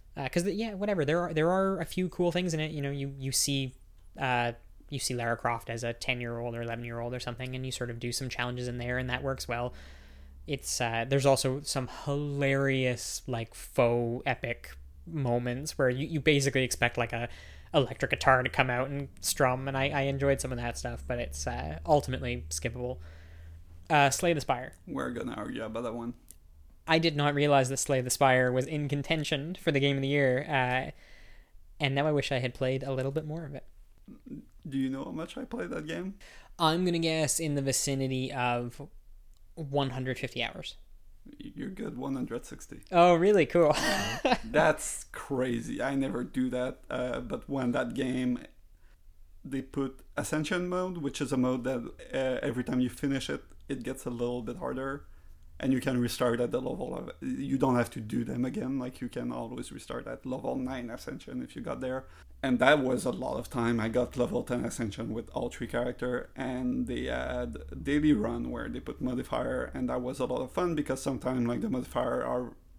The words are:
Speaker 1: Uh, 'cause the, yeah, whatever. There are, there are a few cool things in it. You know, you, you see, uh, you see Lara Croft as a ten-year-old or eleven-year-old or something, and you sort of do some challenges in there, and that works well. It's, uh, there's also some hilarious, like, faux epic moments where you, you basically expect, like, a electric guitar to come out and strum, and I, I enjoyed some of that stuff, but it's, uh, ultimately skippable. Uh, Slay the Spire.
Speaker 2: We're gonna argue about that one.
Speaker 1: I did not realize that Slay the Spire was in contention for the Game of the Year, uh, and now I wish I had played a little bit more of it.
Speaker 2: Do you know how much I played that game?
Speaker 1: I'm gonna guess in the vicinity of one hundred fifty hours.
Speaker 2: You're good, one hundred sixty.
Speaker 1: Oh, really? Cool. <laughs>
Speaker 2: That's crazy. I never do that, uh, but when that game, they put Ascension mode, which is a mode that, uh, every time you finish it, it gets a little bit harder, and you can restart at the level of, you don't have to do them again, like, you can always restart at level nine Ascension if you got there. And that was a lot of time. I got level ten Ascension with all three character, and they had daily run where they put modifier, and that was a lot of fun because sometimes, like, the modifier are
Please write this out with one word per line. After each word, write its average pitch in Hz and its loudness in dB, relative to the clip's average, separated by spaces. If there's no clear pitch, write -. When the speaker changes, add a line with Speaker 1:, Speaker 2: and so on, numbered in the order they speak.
Speaker 1:
Uh, 139 -6
'cause 175 0
the, 196 0
yeah, 214 -4
whatever. 190 0
There 156 4
are, 170 -2
there 156 4
are 190 2
a 165 -2
few 180 -2
cool 175 2
things 180 0
in 156 0
it. 156 -2
You 151 -4
know, 139 -2
you, 139 -4
you 131 -4
see, 135 0
uh, 123 2
you 143 -6
see - -2
Lara 117 0
Croft 117 -2
as 117 -4
a 117 -2
ten-year-old 120 -4
or 117 -4
eleven-year-old 117 -4
or 123 -6
something, 127 -6
and 131 -4
you 127 -4
sort 120 -4
of 120 -6
do 120 -4
some 127 -4
challenges 123 -2
in 123 -4
there, 123 -2
and 127 -2
that 127 -2
works 135 -4
well. 120 -2
It's, - -4
uh, 117 2
there's 139 6
also 135 4
some 131 -2
hilarious, 139 0
like, 117 -4
faux 120 2
epic - -4
moments 127 0
where 131 6
you, 131 -2
you 160 0
basically 135 6
expect, - 2
like, 120 0
a 120 -4
electric 135 2
guitar 131 6
to 127 0
come 131 2
out 127 0
and 139 -4
strum, 131 2
and 135 -2
I, 135 2
I 143 0
enjoyed 139 4
some 131 -4
of 120 -4
that 120 -4
stuff, 120 -6
but 123 -2
it's, - -6
uh, 135 -4
ultimately 127 2
skippable. 123 -4
Uh, 143 8
Slay 170 2
the 151 2
Spire. 127 -2
Speaker 2:
We're 135 -4
gonna 113 -6
argue 113 -6
about 113 -6
that 117 -4
one. 117 -6
Speaker 1:
I 165 4
did 160 2
not 147 4
realize 143 6
that 135 -2
Slay 135 2
the 123 -2
Spire 127 6
was 127 2
in 147 -2
contention 147 0
for 160 2
the 139 6
Game 139 4
of 135 0
the 135 0
Year, 139 4
uh, 127 2
and 135 2
now 143 4
I 156 4
wish 143 0
I 135 0
had 123 -2
played 131 0
a 135 -4
little 131 -2
bit 147 -4
more 160 -6
of 143 -12
it. 135 -12
Speaker 2:
Do 135 -2
you 131 2
know 135 -6
how 180 -8
much 160 -8
I 254 -6
played 180 -6
that 156 -6
game? 175 -6
Speaker 1:
I'm 165 4
gonna 175 4
guess 160 2
in 151 0
the 143 2
vicinity 131 0
of 123 -2
one 139 0
hundred 127 -4
fifty 127 -4
hours. - -6
Speaker 2:
You're - -8
good, - -8
one 135 -4
hundred 123 -4
sixty. - -14
Speaker 1:
Oh, 175 10
really? 180 8
Cool. 160 8
<laughs> - 2
Speaker 2:
That's - 2
crazy. 120 -2
I 139 0
never 135 0
do 127 -2
that, 123 -2
uh, 127 -2
but - -6
when 131 0
that 123 0
game, 127 0
they 135 -6
put 135 -4
Ascension 156 0
mode, 180 -2
which 139 -4
is 135 0
a 135 2
mode 127 2
that, 127 0
uh, 131 0
every 123 -2
time 127 0
you 127 2
finish 139 -2
it, 143 -4
it 127 -4
gets 127 -6
a 127 -4
little 120 -2
bit 110 -8
harder, 131 -4
and 131 2
you 127 4
can 127 0
restart 120 2
at 123 2
the 127 0
level 127 -4
of, 131 -8
you 135 -2
don't 127 4
have 120 2
to 127 -10
do 107 -2
them 123 -2
again, 131 -2
like, 127 -6
you 123 -6
can 120 -4
always 120 -8
restart - -10
at 120 -10
level 127 -4
nine 127 -4
Ascension 123 -8
if 123 -10
you - -8
got 127 -6
there. 131 -4
And 127 4
that 139 8
was 127 2
a 127 2
lot 120 -4
of - -8
time. 117 2
I 113 0
got 120 0
level 120 2
ten 123 -2
Ascension 113 -4
with 117 -8
all 123 -4
three 117 -6
character, 123 -2
and 127 -2
they 123 -2
had 127 -4
daily 147 6
run 120 2
where 117 -6
they 117 -6
put - -10
modifier, 127 -2
and 127 -4
that 127 -2
was 127 -6
a 127 0
lot 123 -2
of 127 -8
fun 175 0
because 143 -2
sometimes, 127 0
like, 123 -2
the 214 -2
modifier 123 -2
are 123 -2